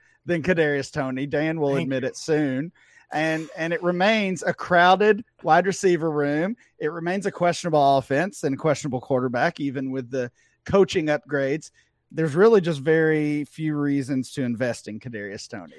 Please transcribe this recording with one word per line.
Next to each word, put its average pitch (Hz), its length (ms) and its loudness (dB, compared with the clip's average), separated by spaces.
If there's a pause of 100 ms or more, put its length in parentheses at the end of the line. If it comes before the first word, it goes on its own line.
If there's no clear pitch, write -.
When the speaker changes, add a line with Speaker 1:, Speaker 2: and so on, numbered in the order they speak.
(260)
Speaker 1:
than 165 180 -2
Kadarius 151 480 0
Toney. 135 340 -4
Dan 156 340 -2
will 139 160 0
Speaker 2:
Thank 160 100 -2
Speaker 1:
admit 131 180 -4
Speaker 2:
you. 131 60 -4
Speaker 1:
it - 80 -10
soon. 151 560 -2 (400)
And, 160 420 -4
and 165 160 -4
it 165 100 -2
remains 185 640 0
a 175 100 -2
crowded 190 680 4 (180)
wide 170 240 4
receiver 175 460 0
room. 151 460 -2 (220)
It 156 120 -4
remains 175 340 -4
a 185 60 -2
questionable 156 680 2
offense 147 460 -2
and 139 100 -2
a 131 40 -4
questionable 139 420 -2
quarterback, 127 640 -2
even 135 280 -4
with 131 220 -8
the 127 180 -4 (360)
coaching 185 400 2
upgrades. 147 680 -2 (400)
There's 160 240 -2
really 214 240 8
just 156 220 0
very 151 640 2
few 156 320 -6
reasons 139 540 -2
to 143 120 -6
invest 120 460 -4
in 107 100 -12
Kadarius 104 480 -12
Toney 82 320 -16